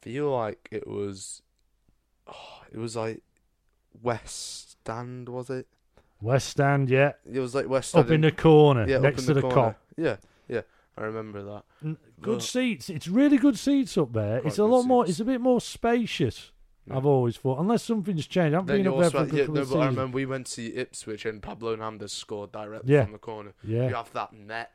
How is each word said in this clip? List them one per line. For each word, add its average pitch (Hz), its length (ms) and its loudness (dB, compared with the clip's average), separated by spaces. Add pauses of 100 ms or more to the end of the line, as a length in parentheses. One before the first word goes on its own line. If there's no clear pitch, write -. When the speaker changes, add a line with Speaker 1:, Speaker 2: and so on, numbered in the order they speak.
Speaker 1:
feel 139 300 -4
like 113 400 -4
it - 160 -8
was, 101 540 -10 (840)
oh, - 440 -20
it 110 60 -12
was, 113 180 -8
like, 113 280 -6 (760)
West - 720 -6
Stand, 123 580 -12
was 123 200 -8
it? 131 180 -6 (540)
Speaker 2:
West 120 280 0
Stand, 139 400 2
yeah. 135 240 4 (160)
Speaker 1:
It 123 100 -4
was, 123 140 -4
like, 139 140 -2
West 131 280 -2
Speaker 2:
Up 151 100 8
Speaker 1:
Stand 117 40 -6
Speaker 2:
in 160 60 6
Speaker 1:
in 156 60 4
Speaker 2:
the 156 100 4 (100)
corner, 147 460 8
Speaker 1:
Yeah, 135 100 2
up 123 60 2
Speaker 2:
next 139 180 2
Speaker 1:
in 127 60 -4
Speaker 2:
to 156 60 2
Speaker 1:
the 139 80 4
Speaker 2:
the 131 80 0
Speaker 1:
corner. 123 220 4
Speaker 2:
Kop. - 40 -12 (220)
Speaker 1:
Yeah. 135 200 -2 (800)
I 110 60 -8
remember 110 400 -8
that. 101 200 -14 (200)
Speaker 2:
N-, 156 140 -8 (240)
good 226 180 -2
Speaker 1:
But 233 40 -8
Speaker 2:
seats. 247 460 -4
It's 160 180 -10
really 277 300 4
good 240 220 2
seats 269 380 0
up 127 160 0
there. 110 280 0
Speaker 1:
Quite 151 60 -4
Speaker 2:
It's 151 120 -2
a - 20 2
Speaker 1:
good 214 60 4
Speaker 2:
lot 247 160 4
more, 247 220 4
Speaker 1:
seats. 180 60 -2
Speaker 2:
it's 156 80 -2
a 220 60 -2
bit 254 160 -2
more 247 200 4
spacious, - 880 -2 (360)
Speaker 1:
Yeah. 123 100 -6
Speaker 2:
I've 135 80 -2
always 127 320 4
thought. 131 220 -2
Unless 208 240 0
something's 196 440 -2
changed. 160 280 2
I - 40 2
haven't 185 80 -4
Speaker 1:
Then - 100 2
Speaker 2:
been 190 80 2
Speaker 1:
you 185 60 4
Speaker 2:
up 135 60 0
there 175 80 4
Speaker 1:
also 165 60 4
Speaker 2:
for 143 60 -2
a - 40 2
Speaker 1:
had, - 100 0
Speaker 2:
good - 60 0
Speaker 1:
yeah, 143 80 4
Speaker 2:
couple 151 100 -4
Speaker 1:
no, 147 60 2
Speaker 2:
of 131 80 -4
Speaker 1:
but 135 60 0
I 131 60 4
Speaker 2:
seasons. 131 160 2
Speaker 1:
remember 127 180 -4
we 135 100 -2
went 131 220 -6
to 117 280 -10
Ipswich 113 500 -10
and 107 160 -6
Pablo 110 340 -6
Nandez 110 380 -10
scored 104 380 -10
directly 107 420 -2
Speaker 2:
Yeah. 143 100 6
Speaker 1:
from 104 100 -4
the 104 60 -18
corner. 107 340 -14 (100)
Speaker 2:
Yeah. 117 260 -2
Speaker 1:
You 123 60 -4
have 117 180 -8
that 110 200 -6
net, 110 420 -12